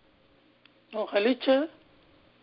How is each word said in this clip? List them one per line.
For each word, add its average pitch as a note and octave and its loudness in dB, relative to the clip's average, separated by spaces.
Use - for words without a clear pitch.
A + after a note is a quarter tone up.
ओ, G#3+ -6
हलिच? A#3+ 0